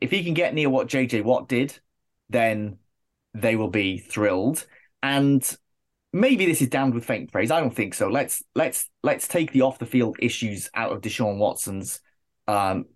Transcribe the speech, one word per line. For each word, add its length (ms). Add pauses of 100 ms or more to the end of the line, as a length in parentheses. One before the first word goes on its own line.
if 100
he 140
can 100
get 200
near 160
what 180
J 180
J 160
Watt 260
did, 300 (500)
then 500 (560)
they 220
will 120
be 300
thrilled. 680 (360)
And 440 (640)
maybe 340
this 160
is 60
damned 260
with 100
faint 260
praise. 200
I 100
don't 140
think 180
so. 160
Let's, 340 (120)
let's, 340 (140)
let's 260
take 240
the 80
off 180
the 60
field 360
issues 540
out 160
of 120
Deshaun 340
Watson's, 640 (480)
um, 480